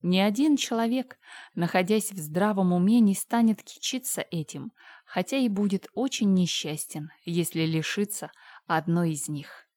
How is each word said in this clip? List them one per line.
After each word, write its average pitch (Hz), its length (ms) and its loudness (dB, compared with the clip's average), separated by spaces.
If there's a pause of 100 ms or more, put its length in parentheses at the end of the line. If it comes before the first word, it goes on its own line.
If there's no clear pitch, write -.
Ни 180 140 2
один 226 400 2
человек, 240 600 -4 (380)
находясь 185 560 0
в 196 60 -10
здравом 180 560 0
уме, 190 260 4
не 202 160 6
станет 226 480 0
кичиться - 680 -8
этим, 156 420 -8 (320)
хотя 185 320 -4
и 254 100 2
будет 196 460 0
очень 220 400 0
несчастен, 160 760 -2 (140)
если 170 420 -2
лишится 160 640 -2 (360)
одной 170 440 0
из 147 180 -6
них. - 480 -10